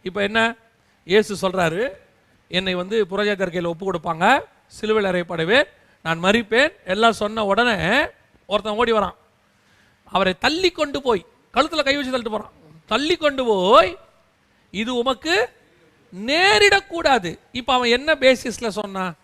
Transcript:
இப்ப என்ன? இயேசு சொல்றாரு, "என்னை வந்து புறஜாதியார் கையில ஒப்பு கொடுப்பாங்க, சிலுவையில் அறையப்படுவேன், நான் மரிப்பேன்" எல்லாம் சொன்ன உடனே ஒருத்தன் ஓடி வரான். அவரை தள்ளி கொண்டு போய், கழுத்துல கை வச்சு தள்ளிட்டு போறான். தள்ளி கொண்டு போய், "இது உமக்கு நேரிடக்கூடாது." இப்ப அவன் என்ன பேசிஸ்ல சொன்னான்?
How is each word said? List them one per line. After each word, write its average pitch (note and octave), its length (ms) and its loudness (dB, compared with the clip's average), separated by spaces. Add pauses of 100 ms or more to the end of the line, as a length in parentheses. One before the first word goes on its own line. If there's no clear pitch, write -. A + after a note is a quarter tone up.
இப்ப F#3+ 200 -6
என்ன? A3+ 320 0 (500)
இயேசு F#3+ 440 2
சொல்றாரு, F3+ 400 0 (600)
"என்னை F#3 260 -2
வந்து F#3+ 360 -2
புறஜாதியார் G3 400 -2
கையில F3 160 -4
ஒப்பு E3+ 260 -4
கொடுப்பாங்க, F3+ 480 0 (260)
சிலுவையில் G#3+ 460 -2
அறையப்படுவேன், F3 520 0 (380)
நான் E3 200 -4
மரிப்பேன்" A3+ 460 2 (160)
எல்லாம் G#3 280 2
சொன்ன G#3+ 320 -4
உடனே G#3 640 0 (400)
ஒருத்தன் G#3 280 -4
ஓடி A#3 180 0
வரான். G3 220 0 (920)
அவரை F#3 340 0
தள்ளி E4+ 320 0
கொண்டு C#4+ 320 -6
போய், A#3 240 -2 (280)
கழுத்துல D4+ 280 0
கை C#4 140 0
வச்சு B3+ 220 -4
தள்ளிட்டு A3+ 120 -6
போறான். G#3 220 -8 (340)
தள்ளி D4 300 0
கொண்டு C#4 280 -2
போய், A3 520 4 (760)
"இது A3+ 240 -6
உமக்கு D#4 540 0 (760)
நேரிடக்கூடாது." E4+ 1120 2 (140)
இப்ப B3+ 220 -2
அவன் B3 160 2
என்ன C#4+ 240 2
பேசிஸ்ல B3+ 540 0
சொன்னான்? F#3+ 560 -6